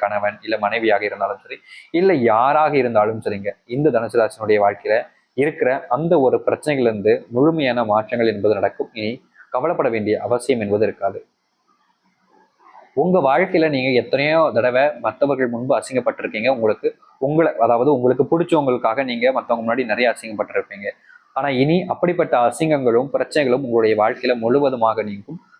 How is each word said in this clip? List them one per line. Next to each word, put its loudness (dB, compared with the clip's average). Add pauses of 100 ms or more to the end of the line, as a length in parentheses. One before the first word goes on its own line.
கணவன் -2
இல்ல -4
மனைவியாக 0
இருந்தாலும் -6
சரி, -16 (420)
இல்ல 4 (160)
யாராக 2
இருந்தாலும் 0
சரிங்க, -6 (260)
இந்த 2
தனுசு -2
ராசினுடைய 2
வாழ்க்கையில 0 (420)
இருக்கிற 0 (260)
அந்த 0 (120)
ஒரு 2 (100)
பிரச்சனைகள்ல 0
இருந்து 2 (220)
முழுமையான 2
மாற்றங்கள் 0
என்பது 0
நடக்கும். -2
இனி -6 (420)
கவலைப்பட -2
வேண்டிய -2 (100)
அவசியம் 0
என்பது 0
இருக்காது. -6 (1800)
உங்க 2 (100)
வாழ்க்கையில 2
நீங்க -2 (120)
எத்தனையோ 0 (140)
தடவை 2 (220)
மத்தவர்கள் 0
முன்பு -2
அசிங்கப்பட்டிருக்கீங்க. -4
உங்களுக்கு, 0 (320)
உங்களை, 2 (140)
அதாவது 2
உங்களுக்கு 2
பிடிச்சவங்களுக்காக 0
நீங்க -2 (120)
மத்தவங்க -4
முன்னாடி -2
நிறைய 0
அசிங்கப்பட்டிருப்பீங்க. -8 (460)
ஆனா -4 (120)
இனி 2 (160)
அப்படிப்பட்ட -2 (140)
அசிங்கங்களும் 0
பிரச்சனைகளும் 0
உங்களுடைய 2
வாழ்க்கையில 0 (100)
முழுவதுமாக 0
நீங்கும். -12 (200)